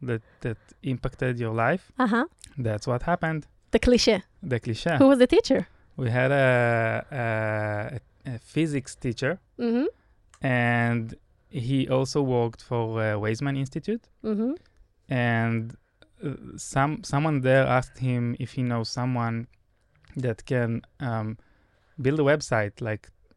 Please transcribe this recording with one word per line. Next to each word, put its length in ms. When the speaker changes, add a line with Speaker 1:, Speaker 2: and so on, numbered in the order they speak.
Speaker 1:
that, 180
that 160
impacted 580
your 140
life. 440
Speaker 2:
Uh-huh. 280
Speaker 1:
That's 280
what 160
happened. 440
Speaker 2:
The 80
cliche. 440
Speaker 1:
The 180
cliche. 380
Speaker 2:
Who 100
was 100
the 80
teacher? 400
Speaker 1:
We 140
had 200
a, 800
a, 1200
a, 40
a 40
physics 560
teacher, 460
Speaker 2:
Mm-hmm. 280
Speaker 1:
and 680
he 400
also 340
worked 400
for, 380
uh, 140
Weizmann 440
Institute. 460
Speaker 2:
Mm-hmm. 300
Speaker 1:
And, 640
uh, 80
some, 480
someone 360
there 260
asked 320
him 400
if 140
he 100
knows 280
someone 580
that 280
can, 380
um, 380
build 200
a 20
website. 600
Like, 260